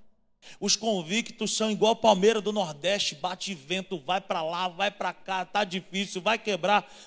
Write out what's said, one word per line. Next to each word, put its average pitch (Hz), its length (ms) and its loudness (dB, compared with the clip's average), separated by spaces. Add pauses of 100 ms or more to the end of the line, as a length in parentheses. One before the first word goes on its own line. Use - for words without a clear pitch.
(600)
Os 202 160 0
convictos 214 800 -2
são 220 160 0
igual 214 240 4
palmeira 214 460 4
do 208 100 -2
Nordeste, 175 640 -2
bate 180 380 -6
vento, 175 440 -6
vai 180 220 -2
pra 190 240 -4
lá, 170 240 -2
vai 190 240 -2
pra 185 220 -4
cá, 190 320 -6
tá 208 180 0
difícil, 185 580 -4
vai 214 160 2
quebrar, 202 540 0 (160)